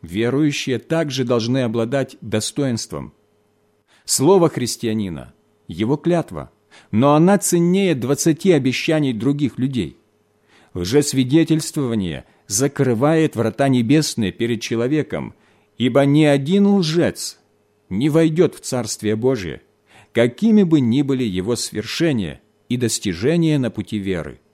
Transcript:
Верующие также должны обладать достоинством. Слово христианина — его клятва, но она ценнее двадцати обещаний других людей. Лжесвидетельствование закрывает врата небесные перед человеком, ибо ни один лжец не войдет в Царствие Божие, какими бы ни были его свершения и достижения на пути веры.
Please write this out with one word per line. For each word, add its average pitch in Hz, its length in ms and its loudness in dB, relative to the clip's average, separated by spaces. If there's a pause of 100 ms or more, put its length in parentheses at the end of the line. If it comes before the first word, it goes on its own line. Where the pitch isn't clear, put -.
Верующие 120 760 -2
также 143 460 -4
должны 123 400 0
обладать 120 560 -4
достоинством. 110 920 -6 (920)
Слово 170 460 4
христианина — 107 840 -6 (360)
его 107 260 -2
клятва, 151 560 -4 (400)
но 139 240 4
она 180 220 6
ценнее 175 580 2
двадцати 143 560 0
обещаний 139 600 0
других 139 440 -2
людей. 120 400 -4 (760)
Лжесвидетельствование 127 1500 0 (220)
закрывает 135 920 0
врата 117 320 -2
небесные 123 640 0
перед 117 260 -4
человеком, 117 760 -4 (440)
ибо 123 260 2
ни 143 220 4
один 151 420 4
лжец 165 720 0 (500)
не 117 200 0
войдет 160 460 2
в - 40 -20
Царствие 110 560 -4
Божие, 110 460 -4 (520)
какими 202 500 4
бы 160 180 4
ни 123 220 2
были 131 200 -2
его 98 320 -2
свершения 110 840 -4 (260)
и 123 80 -4
достижения 127 840 0
на 120 100 -2
пути 107 280 -8
веры. 87 440 -6 (120)